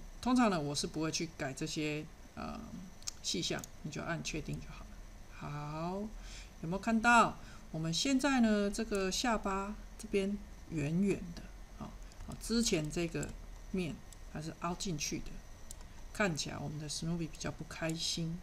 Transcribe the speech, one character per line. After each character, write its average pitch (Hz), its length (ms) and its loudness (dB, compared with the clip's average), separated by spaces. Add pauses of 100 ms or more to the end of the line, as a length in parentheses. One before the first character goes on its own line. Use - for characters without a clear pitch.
(200)
通 247 160 6
常 240 140 8
呢， 180 100 4
我 143 140 0
是 165 120 0
不 175 140 -2
会 156 100 2
去 160 260 0
改 139 160 -2
这 156 140 -4
些， 151 380 0 (300)
呃， - 260 -6 (640)
细 - 180 0
项， 156 200 0 (220)
你 151 80 -4
就 156 120 -4
按 160 200 -2
确 156 180 -2
定 147 200 -4
就 - 80 -8
好 - 160 -10
了。 - 20 -10 (480)
好， 156 680 -4 (600)
有 160 60 -2
没 165 40 0
有 190 60 0
看 226 220 4
到？ 233 380 8 (340)
我 160 60 -2
们 160 140 2
现 262 280 6
在 277 200 6
呢， 208 300 8
这 220 140 -2
个 196 260 2
下 220 280 2
巴 196 360 0 (240)
这 - 100 -10
边 196 280 2 (340)
圆 160 320 2
圆 190 160 4 (160)
的， - 80 -10 (360)
啊， - 120 -8 (380)
啊， - 140 -6
之 233 200 4
前 156 280 4
这 170 180 2
个 147 200 -2 (420)
面 180 240 0 (380)
它 151 100 -6
是 156 180 -6
凹 175 140 0
进 175 240 -2
去 - 220 -2
的， - 100 -6 (840)
看 196 240 2
起 147 140 -2
来 - 80 -4
我 147 100 -4
们 151 100 -4
的 151 100 -6
Snoopy 165 400 -2
比 - 100 -8
较 156 120 -2
不 156 140 -8
开 165 300 -2
心 165 480 -2